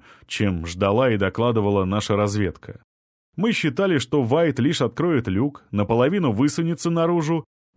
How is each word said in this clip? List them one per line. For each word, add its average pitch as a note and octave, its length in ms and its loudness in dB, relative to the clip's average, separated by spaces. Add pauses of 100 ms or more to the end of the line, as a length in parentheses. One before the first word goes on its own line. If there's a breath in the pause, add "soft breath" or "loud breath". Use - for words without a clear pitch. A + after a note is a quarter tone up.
(280 loud breath)
чем F2+ 380 -2
ждала G2+ 460 2
и G#2+ 60 0
докладывала G2+ 680 0
наша G2+ 320 -2
разведка. G2+ 680 -2 (540)
Мы G#3+ 160 0
считали, E3+ 480 0
что C#3 240 -2
Уайт C#3+ 340 2
лишь C#3+ 240 0
откроет C#3 460 0
люк, A2 420 -2
наполовину B2 640 2
высунется D#3 580 0
наружу E3 560 0 (320)